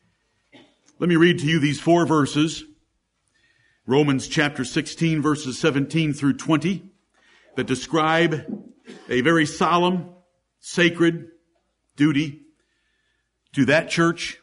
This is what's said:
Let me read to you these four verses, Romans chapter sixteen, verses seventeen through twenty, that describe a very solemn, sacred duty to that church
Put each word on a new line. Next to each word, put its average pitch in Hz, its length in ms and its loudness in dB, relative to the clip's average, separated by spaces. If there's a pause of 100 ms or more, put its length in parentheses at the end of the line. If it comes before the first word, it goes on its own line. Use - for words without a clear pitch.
(960)
Let 170 100 -2
me 170 100 4
read 170 200 4
to 139 80 -6
you 160 140 0
these 143 200 0
four 170 280 2
verses, 151 560 0 (1200)
Romans 135 420 2
chapter 147 360 -2
sixteen, 160 560 -2
verses 139 380 -2
seventeen 151 560 0
through 139 200 0
twenty, 160 500 -2 (720)
that 123 100 -4
describe 156 1040 -2 (380)
a 127 120 2
very 156 260 2
solemn, 175 640 0 (480)
sacred 170 720 -2 (640)
duty 143 460 -2 (1120)
to 139 120 2
that 156 240 2
church 170 540 -2